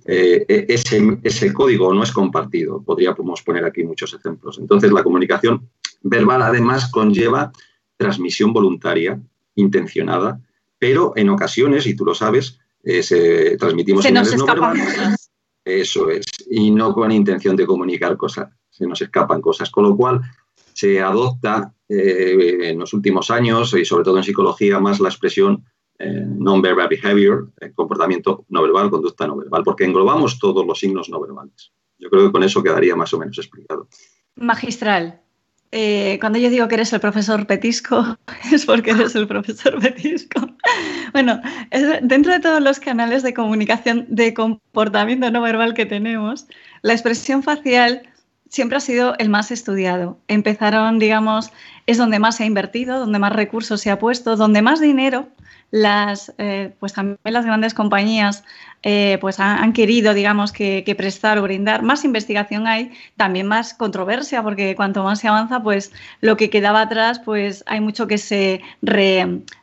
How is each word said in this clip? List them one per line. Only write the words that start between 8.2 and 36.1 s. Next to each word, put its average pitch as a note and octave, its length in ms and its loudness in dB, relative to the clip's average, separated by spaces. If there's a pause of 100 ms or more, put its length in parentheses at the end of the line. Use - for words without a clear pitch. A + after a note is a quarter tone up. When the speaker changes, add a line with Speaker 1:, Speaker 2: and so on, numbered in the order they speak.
Speaker 1:
voluntaria, F2 680 0 (360)
intencionada, G2 840 0 (400)
pero B2+ 360 2
en G#2 140 4
ocasiones, B2+ 580 2
y G2 80 -2
tú F2 100 -2
lo E2+ 80 2
sabes, A2+ 460 -2 (240)
eh, F2+ 180 0
se, E2+ 560 2
transmitimos F2 460 2
Speaker 2:
Se C4 80 4
nos B3 160 4
Speaker 1:
señales A#3+ 200 2
no A#3+ 60 4
Speaker 2:
escapan A#3 200 0
Speaker 1:
verbales. F#3+ 240 -2
Speaker 2:
cosas. G#3 340 -2 (340)
Speaker 1:
Eso F#2 440 0
es, D#2+ 160 -4 (240)
y G#2+ 220 4
no G#2+ 220 2
con A2 180 2
intención G2 460 2
de F2+ 80 2
comunicar F2+ 500 0
cosas, - 320 -6 (220)
se F#2 180 -8
nos E2+ 140 -6
escapan - 400 -2
cosas, - 280 -2
con G#2 140 2
lo G2+ 140 4
cual B2+ 240 2 (520)
se G2 280 0
adopta, A2 720 -2 (160)
eh, F#2 800 2
en E2 100 -4
los F2 140 -10
últimos G2+ 380 0
años, A#2 420 0
y F2+ 100 2
sobre E2+ 220 2
todo F#2+ 120 4
en F#2+ 60 0
psicología, G2 560 0
más G2+ 220 0
la F#2 80 0
expresión, G2 560 0 (340)
eh, E2 260 -6
non-verbal F#2 600 2
behavior, G#2 720 2
eh, - 160 -16
comportamiento E2+ 720 -2
no F2+ 140 0
verbal, F2 280 2
conducta E2 380 -4
no D2 80 -6
verbal, E2 300 -4
porque F#2 180 0
englobamos A2 560 2
todos F#2+ 260 0
los E2 140 -4
signos F#2+ 300 -4
no E2 100 -10
verbales. C#2 540 -16 (260)
Yo - 100 -14
creo G2 180 6
que G2+ 40 2
con F#2 120 4
eso F#2+ 200 2
quedaría F2 320 4
más E2+ 180 -4
o E2 40 -2
menos E2 200 -8
explicado. - 500 -14 (480)
Speaker 2:
Magistral. G#3+ 840 -4 (540)
Eh, G#3 480 -2